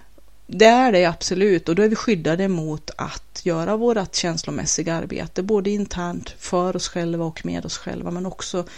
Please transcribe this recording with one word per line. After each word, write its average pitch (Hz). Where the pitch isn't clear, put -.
Det 190
är 240
det 180
absolut, 175
och 165
då 196
är 214
vi 214
skyddade 180
mot 160
att -
göra 175
vårat 220
känslomässiga 165
arbete, -
både 202
internt 180
för 185
oss 180
själva 170
och 160
med 170
oss -
själva, 180
men 180
också 180